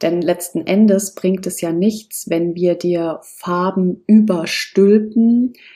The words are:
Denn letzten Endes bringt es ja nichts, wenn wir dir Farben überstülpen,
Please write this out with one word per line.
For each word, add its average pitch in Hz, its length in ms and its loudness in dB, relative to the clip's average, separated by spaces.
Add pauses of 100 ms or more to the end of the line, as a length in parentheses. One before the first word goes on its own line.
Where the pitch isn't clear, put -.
Denn 170 200 -2
letzten 170 460 -4
Endes 196 480 2
bringt 185 320 -4
es 180 140 -8
ja 170 120 -4
nichts, 208 560 -4
wenn 170 260 -2
wir 175 200 0
dir 170 480 -4
Farben 180 840 -4
überstülpen, 214 1500 2 (220)